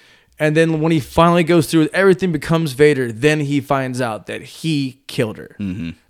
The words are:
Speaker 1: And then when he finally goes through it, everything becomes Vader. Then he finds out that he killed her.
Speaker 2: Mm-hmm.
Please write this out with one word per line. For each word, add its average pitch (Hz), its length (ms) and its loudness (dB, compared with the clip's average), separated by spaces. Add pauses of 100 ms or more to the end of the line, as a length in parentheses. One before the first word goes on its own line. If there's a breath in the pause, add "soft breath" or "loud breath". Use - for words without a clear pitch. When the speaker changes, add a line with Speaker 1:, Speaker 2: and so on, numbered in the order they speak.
(380 soft breath)
Speaker 1:
And 151 180 0
then 160 240 2
when 165 120 2
he 156 80 2
finally 170 440 2
goes 165 260 2
through 160 120 2
it, 151 120 0
everything 185 380 2
becomes 160 400 -2
Vader. 131 380 2
Then 151 300 0
he 143 200 -2
finds 127 420 -4
out 107 240 -6
that 110 160 -12
he 139 640 -6
killed 110 320 -6
her. - 200 -18
Speaker 2:
Mm-hmm. 90 320 -6 (180)